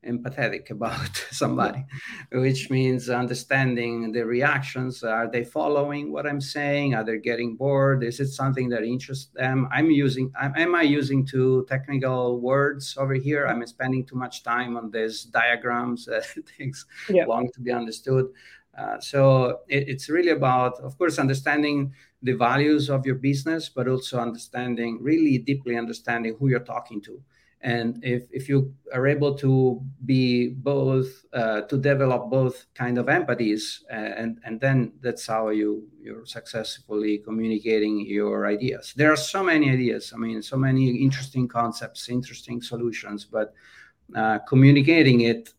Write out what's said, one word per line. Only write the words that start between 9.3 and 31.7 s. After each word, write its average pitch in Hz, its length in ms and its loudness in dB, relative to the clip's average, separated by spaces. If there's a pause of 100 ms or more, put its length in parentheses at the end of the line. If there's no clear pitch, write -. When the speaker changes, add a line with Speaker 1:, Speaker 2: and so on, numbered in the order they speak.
Speaker 1:
them? 131 380 0
I'm 156 180 4
using, 131 400 2 (100)
am, 135 160 -2
am 170 200 0
I 170 60 4
using 139 440 2
too 131 420 2
technical 131 720 -2
words 139 560 0
over 135 180 -2
here? 139 320 0
I'm 120 200 -2
spending 131 400 -4
too - 100 -20
much 123 280 -8
time 120 320 -2
on 113 160 -10
these 110 320 -4
diagrams, 120 840 -2
uh, 113 140 -4 (180)
<laughs> - 160 -20
things 139 300 -10 (240)
Speaker 2:
Yeah. 185 160 4
Speaker 1:
long 120 280 -2
to 127 60 -18
be 123 120 -6
understood. 123 540 -2 (520)
Uh, 107 220 -8
so 135 680 4
it, 139 200 0
it's 135 200 -8
really 170 220 4
about, 127 480 2
of 131 180 -14
course, 170 220 0
understanding 143 720 0 (300)
the 127 120 0
values 135 540 4
of 135 160 0
your 131 120 0
business, 143 520 -2
but 123 200 -4
also 127 320 -2
understanding, 117 840 -6
really 147 360 4
deeply 123 380 -2
understanding 117 640 -4
who 139 100 2
you're 123 120 2 (140)
talking 113 280 -10
to. - 180 -18 (400)
And 120 440 -2
if, 123 260 -2
if 135 180 -8
you 139 240 2 (220)
are 131 140 2
able 143 260 2
to 131 480 4 (240)
be 123 440 4
both, 131 800 0
uh, 110 300 0
to 143 140 -2